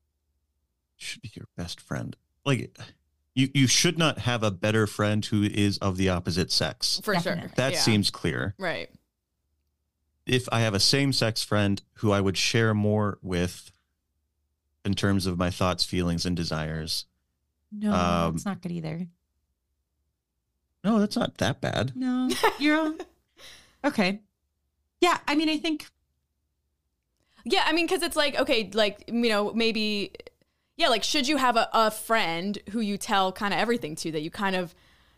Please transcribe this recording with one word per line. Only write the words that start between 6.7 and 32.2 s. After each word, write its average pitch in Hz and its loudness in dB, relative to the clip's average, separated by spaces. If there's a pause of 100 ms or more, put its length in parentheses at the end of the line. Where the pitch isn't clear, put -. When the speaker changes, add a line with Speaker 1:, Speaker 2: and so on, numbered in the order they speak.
Speaker 2:
For 208 0
sure. 170 0 (140)
Speaker 3:
Definitely. 170 -8
Speaker 1:
That 131 2
Speaker 2:
Yeah. 170 -2
Speaker 1:
seems 107 4
clear. 69 -4
Speaker 2:
Right. 151 -6 (1400)
Speaker 1:
If 127 0
I 113 2
have 110 2
a 95 2
same-sex 135 2
friend 101 2 (140)
who 107 2
I 101 4
would 95 0
share 113 2
more 104 0
with 90 -4 (1120)
in 101 0
terms 98 2
of 90 -2
my 90 0
thoughts, 90 0
feelings, 85 0
and 90 0
desires. 80 -4 (680)
Speaker 3:
No, 208 -4
Speaker 1:
Um, 170 2
Speaker 3:
that's 170 -8
not 180 -8
good 170 -10
either. 170 -8 (1800)
Speaker 1:
No, 214 2
that's 208 0
not - -2
that 104 0
bad. 123 -2
Speaker 3:
No, 254 0 (160)
Speaker 2:
<laughs> 415 0
Speaker 3:
you're 311 2 (880)
okay. 208 0 (800)
Yeah, 349 6 (100)
I 285 0
mean, 311 2
I 311 0
think 311 -4 (1600)
Speaker 2:
Yeah, 359 2
I 311 2
mean, 339 2
'cause 359 0
it's 339 -4
like, 294 0
okay, 233 0
like, 208 0
you 233 0
know, 208 0
maybe, 214 -2 (640)
yeah, 330 2
like, 220 0
should 285 0
you 302 2
have 247 2
a, 226 2
a 220 4
friend 202 -2 (140)